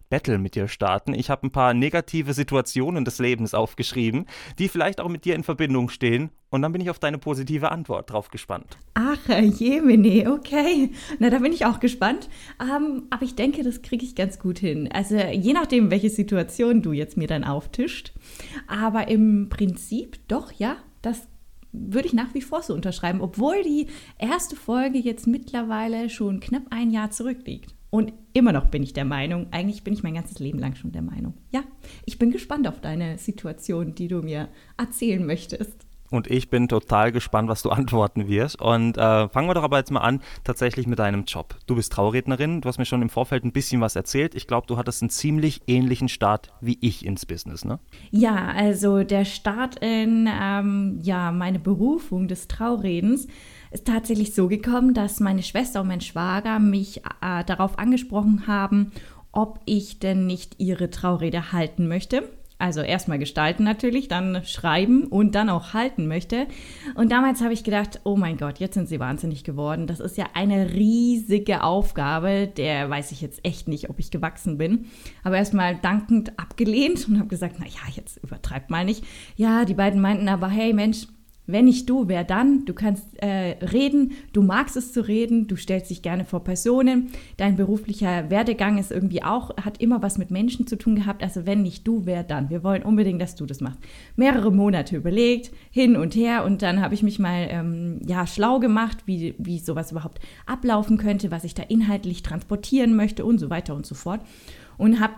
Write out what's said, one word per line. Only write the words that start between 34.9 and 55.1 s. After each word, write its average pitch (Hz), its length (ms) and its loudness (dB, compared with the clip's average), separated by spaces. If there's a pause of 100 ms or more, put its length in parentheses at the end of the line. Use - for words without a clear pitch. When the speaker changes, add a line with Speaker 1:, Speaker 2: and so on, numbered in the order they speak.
Speaker 2:
möchtest. - 600 -6 (260)
Speaker 1:
Und 120 180 0
ich 127 200 0
bin 120 180 4
total 110 440 2
gespannt, 113 380 0
was 110 120 -2
du - 80 -2
antworten 110 580 2
wirst. 107 340 0
Und, 113 360 2
äh, 110 320 4
fangen 143 180 0
wir 180 60 2
doch 170 100 2
aber 143 140 2
jetzt 135 140 0
mal 139 100 0
an, 131 200 2 (220)
tatsächlich 123 440 -2
mit 120 120 0
deinem 101 240 0
Job. - 340 -10 (100)
Du 127 80 0
bist 113 180 0
Traurednerin, 127 680 0
du 127 60 -6
hast 123 100 -2
mir 127 80 -2
schon 123 160 0
im 120 80 0
Vorfeld 127 340 0
ein 120 100 -2
bisschen 127 280 0
was 110 140 0
erzählt. 139 400 -2
Ich - 100 -8
glaub, 120 220 0
du 117 100 -2
hattest 120 240 -4
einen 117 80 0
ziemlich 151 580 0
ähnlichen 127 420 2
Start - 520 0
wie 120 200 -2
ich - 240 0
ins 92 200 -6
Business, - 400 -10
ne? 120 140 -6 (320)
Speaker 2:
Ja, 208 380 2
also 202 540 2
der 196 220 2
Start 220 520 -4
in, 226 520 2
ähm, 202 720 -2
ja, 180 300 0
meine 180 280 -2
Berufung 190 680 0
des 180 200 -8
Trauredens 220 800 0 (440)
ist - 160 -8
tatsächlich 220 480 0
so 185 120 4
gekommen, 240 460 2
dass 208 260 0